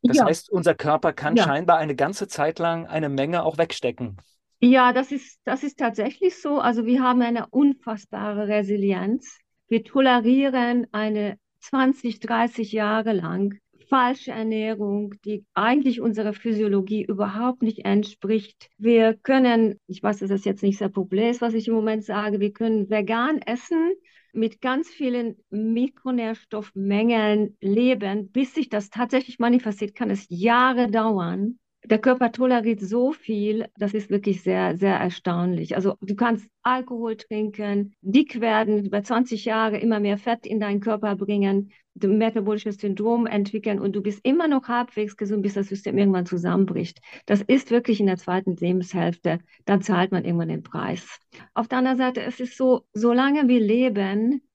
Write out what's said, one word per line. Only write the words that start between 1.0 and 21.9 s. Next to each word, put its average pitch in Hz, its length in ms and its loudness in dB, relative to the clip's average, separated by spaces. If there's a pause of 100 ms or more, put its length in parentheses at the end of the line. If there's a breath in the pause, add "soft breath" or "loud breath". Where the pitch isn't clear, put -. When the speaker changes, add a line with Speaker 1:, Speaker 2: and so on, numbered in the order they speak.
Speaker 1:
kann 147 240 -2
Speaker 2:
Ja. 202 80 6
Speaker 1:
scheinbar 165 320 2
eine 151 200 -2
ganze 185 320 -2
Zeit 156 300 -4
lang 165 280 -2
eine 156 240 -4
Menge 143 320 -2
auch 147 160 -2
wegstecken. 123 580 -4 (440)
Speaker 2:
Ja, 247 340 6
das 269 180 -2
ist, - 320 -10
das 269 200 -4
ist 277 140 -8
tatsächlich 247 640 -2
so. 294 200 -2
Also 226 260 0
wir 247 160 2
haben 247 180 4
eine 240 280 -2
unfassbare 214 1000 -2
Resilienz. 202 880 -2 (320)
Wir 226 160 0
tolerieren 247 1080 2
eine 214 440 -2 (240)
zwanzig, 262 600 -2
dreißig 226 520 -2
Jahre 214 400 0
lang 185 460 -2 (320)
falsche 254 420 2
Ernährung, 214 840 -4 (100)
die 202 200 -8 (100)
eigentlich 240 460 2
unserer 214 320 -2
Physiologie 208 720 -2
überhaupt 214 580 -2
nicht 220 220 -2
entspricht. 202 840 -2 (100)
Wir 226 360 4
können, 233 720 2
ich 185 160 -12
weiß, 208 180 -2
dass 196 100 -4
das 196 140 0
jetzt 202 180 -2
nicht 202 160 2
sehr 196 100 -2
populär 196 420 0
ist, 240 100 -4
was 233 140 -2
ich 220 140 -2
im 226 60 0
Moment 220 300 -2